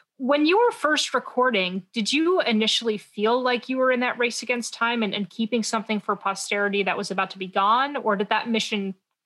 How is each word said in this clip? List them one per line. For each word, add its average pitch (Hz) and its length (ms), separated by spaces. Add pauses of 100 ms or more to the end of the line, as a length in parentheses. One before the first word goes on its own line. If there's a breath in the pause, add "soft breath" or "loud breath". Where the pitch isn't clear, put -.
(180 loud breath)
When 285 280
you 349 100
were 480 140
first 302 420
recording, 202 720 (100)
did 220 180
you 330 300
initially 220 560
feel 214 460
like 247 260
you 262 80
were 262 160
in 247 80
that 247 180
race 240 240
against 240 300
time 233 300
and, 202 120
and 208 140
keeping 226 340
something 214 380
for 202 160
posterity 202 680
that 185 120
was 196 140
about 185 220
to 190 60
be 190 80
gone? 233 520
Or 214 180
did 202 140
that 220 180
mission 208 460 (320)